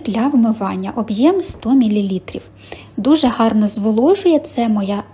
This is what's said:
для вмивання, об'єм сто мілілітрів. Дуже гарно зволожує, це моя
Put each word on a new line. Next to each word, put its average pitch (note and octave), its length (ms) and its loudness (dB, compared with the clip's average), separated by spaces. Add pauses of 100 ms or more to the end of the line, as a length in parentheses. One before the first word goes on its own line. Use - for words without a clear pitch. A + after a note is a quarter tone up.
для A3+ 220 -2
вмивання, A3 680 0
об'єм A#3+ 460 0
сто - 320 -4
мілілітрів. G#3 680 0 (560)
Дуже C4+ 300 2
гарно A3 400 2
зволожує, C4+ 720 2
це A#3 300 -2
моя G3+ 340 -2 (100)